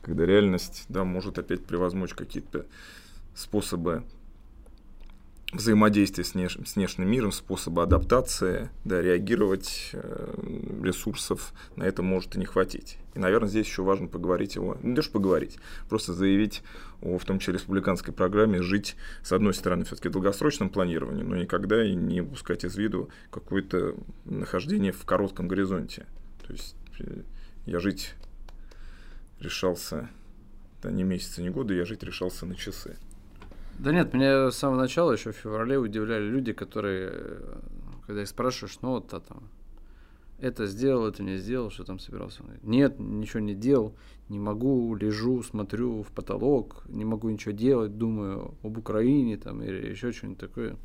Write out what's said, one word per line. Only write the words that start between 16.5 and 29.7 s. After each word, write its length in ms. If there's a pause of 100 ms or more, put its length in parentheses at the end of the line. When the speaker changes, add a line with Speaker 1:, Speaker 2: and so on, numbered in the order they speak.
Speaker 1:
о, 160
в 60
том 160
числе, 140
республиканской 600
программе 480
жить, 360 (260)
с 80
одной 220
стороны, 320
всё-таки 240
в 20
долгосрочном 580
планировании, 540
но 140
никогда 480
и 100
не 260
упускать 440
из 100
виду 340 (220)
какое-то 640 (300)
нахождение 680
в 140
коротком 420
горизонте. 580 (400)
То 80
есть, 220 (240)
э, 220 (440)
я 140
жить 360 (1200)
решался, 720 (720)